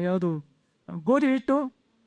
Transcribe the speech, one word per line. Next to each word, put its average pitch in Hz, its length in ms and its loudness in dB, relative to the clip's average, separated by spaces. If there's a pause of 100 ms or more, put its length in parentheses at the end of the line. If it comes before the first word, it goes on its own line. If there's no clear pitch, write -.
ಯಾವುದು 175 440 -2 (460)
ಗೋಧಿ 240 360 2
ಹಿಟ್ಟು 269 460 0 (340)